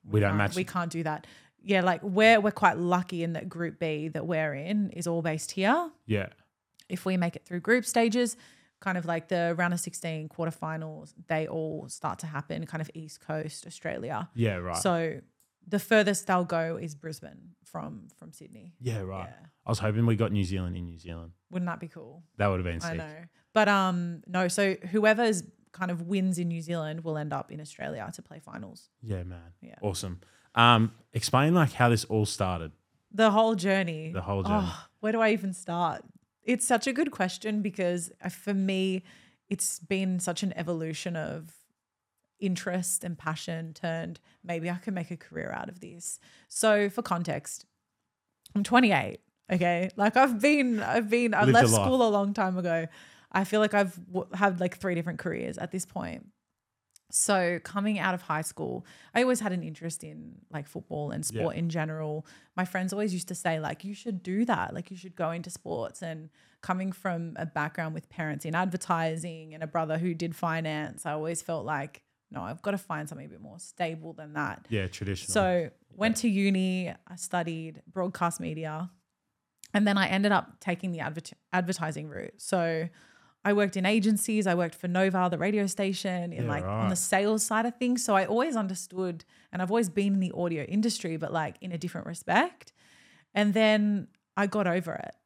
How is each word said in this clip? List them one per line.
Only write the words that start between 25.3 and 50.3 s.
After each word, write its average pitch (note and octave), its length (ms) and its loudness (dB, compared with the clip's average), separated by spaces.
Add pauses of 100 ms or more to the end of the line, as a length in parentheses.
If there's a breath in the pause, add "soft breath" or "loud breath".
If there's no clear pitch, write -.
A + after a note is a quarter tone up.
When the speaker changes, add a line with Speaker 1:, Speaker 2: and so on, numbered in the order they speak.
Speaker 2:
kind F3+ 200 -4
of E3+ 160 -4
wins F#3 320 0
in F3 80 -2
New E3 140 -2
Zealand D#3+ 420 -6
will D#3+ 120 -4
end D3+ 160 -4
up C#3+ 200 -6
in D3+ 100 -12
Australia C#3 540 -8
to - 80 -16
play - 160 -20
finals. - 500 -16 (140)
Speaker 1:
Yeah, G2+ 180 -4
man. F2 400 -14
Speaker 2:
Yeah. A#1+ 200 -20
Speaker 1:
Awesome. F#2 380 -4 (360 soft breath)
Um, A#2 380 8 (200)
explain, C#3 400 4
like, E3 200 4
how B2 160 6
this A#2 160 4
all G#2+ 200 2
started. F2 460 -4 (420)
Speaker 2:
The G#3+ 160 6
whole A3 240 4
journey. E3+ 580 0
Speaker 1:
The F#2 100 -4
whole G2 200 -2
journey. G#2 260 2
Speaker 2:
Oh, - 180 -10 (140)
where G#3+ 120 -2
do A3+ 100 2
I A3 80 4
even G3 240 0
start? E3+ 500 -2 (400)
It's A#3+ 220 0
such A#3 220 2
a C4+ 40 0
good C#4 200 0
question G#3 500 -2
because, F3+ 500 -2 (120)
uh, F#3 60 -6
for G3+ 260 -4
me, F#3+ 480 0 (440 soft breath)
it's - 300 -2
been F#3+ 420 0
such F3 220 -4
an F#3+ 140 0
evolution D#3+ 600 -4
of D#3 380 -6 (840)
interest F3+ 640 -2
and F3 120 -6
passion D#3+ 560 -6
turned, E3 480 -6 (240 soft breath)
"Maybe E3+ 240 -4
I F3 100 -2
can F#3+ 180 -6
make F3 160 -6
a F3 40 -6
career - 400 -8
out - 140 -8
of F3+ 100 -18
this." - 400 -12 (280 soft breath)
So G#3 420 4
for G#3+ 140 -6
context, E3 640 -4 (880)
I'm G3+ 80 2
twenty-eight, G3+ 560 4 (320)
okay? F3 440 2
Like, G#3+ 220 4
I've B3+ 240 6